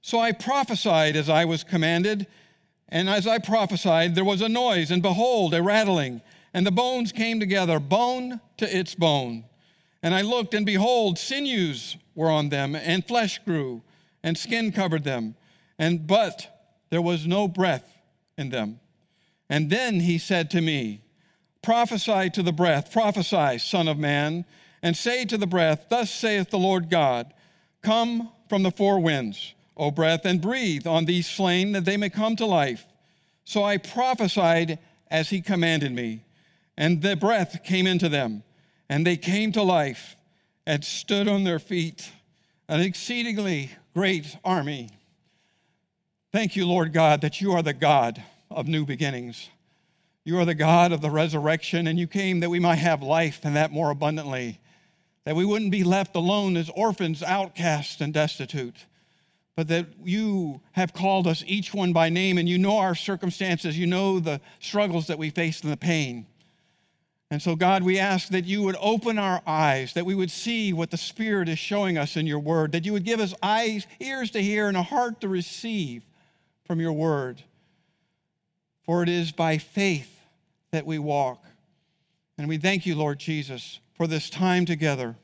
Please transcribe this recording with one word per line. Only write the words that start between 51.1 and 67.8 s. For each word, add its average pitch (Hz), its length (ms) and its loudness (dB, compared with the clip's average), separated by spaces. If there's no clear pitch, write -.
and 165 120 0
you 175 80 -2
came 190 320 -2
that 170 100 -2
we 175 100 0
might 175 180 4
have 151 260 0
life 156 400 0
and 147 140 -2
that 151 160 0
more 151 160 0
abundantly, 143 720 -4
that 151 100 -2
we 175 80 2
wouldn't 208 280 0
be 190 120 2
left 175 320 2
alone 190 400 0
as 165 140 -2
orphans, 175 520 -2
outcast, 170 800 -2
and 147 140 -4
destitute, 143 720 -4
but 160 100 -4
that 165 200 -2
you 185 560 -2
have 185 220 0
called 190 340 0
us 160 180 -2
each 196 280 -4
one 185 180 0
by 165 160 4
name, 180 300 2
and 170 100 2
you 175 100 2
know 196 200 4
our 190 180 2
circumstances, 180 840 -4
you 175 80 0
know 185 360 2
the 151 180 -2
struggles 180 460 -2
that 160 100 -4
we 156 140 -6
face 165 280 -2
and 151 120 -4
the 147 40 -2
pain. 139 500 -2
And 147 120 -4
so, 165 160 -2
God, 185 260 4